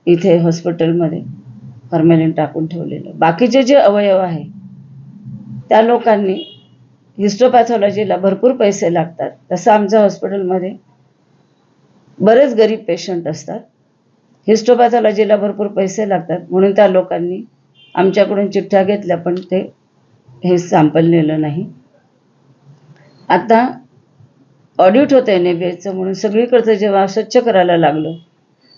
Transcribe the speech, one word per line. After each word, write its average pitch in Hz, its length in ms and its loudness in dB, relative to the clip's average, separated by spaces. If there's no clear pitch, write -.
इथे 170 320 4
हॉस्पिटलमध्ये 165 840 -2
फॉर्मॅलिन 160 420 2
टाकून 160 340 -4
ठेवलेलं. 151 480 -10
बाकीचे 170 480 2
जे 254 120 2
अवयव 202 440 4
आहे 170 260 -4
त्या 220 140 4
लोकांनी 226 800 -2
हिस्टोपॅथॉलॉजीला 208 960 0
भरपूर 196 360 0
पैसे 196 420 0
लागतात, 165 360 -4
तसं 180 200 2
आमच्या 208 280 2
हॉस्पिटलमध्ये 185 760 -4
बरेच 233 360 4
गरीब 214 240 2
पेशंट 170 400 -6
असतात, 165 320 -10
हिस्टोपॅथॉलॉजीला 220 880 2
भरपूर 202 300 -4
पैसे 196 420 -4
लागतात, 170 320 -4
म्हणून 190 220 2
त्या 202 160 4
लोकांनी 180 540 -2
आमच्याकडून 196 560 0
चिठ्ठ्या 190 340 0
घेतल्या, 185 320 -2
पण 175 180 -6
ते 185 400 -6
हे 180 140 2
सॅम्पल 165 480 2
नेलं 156 340 2
नाही. 156 300 -6
आता 240 500 2
ऑडिट 226 360 4
होतं 247 180 2
एनएबीएसचं 180 600 -4
म्हणून 185 180 -6
सगळीकडचं 220 640 0
जेव्हा 196 320 0
स्वच्छ 214 300 -6
करायला 190 400 2
लागलो, 156 360 0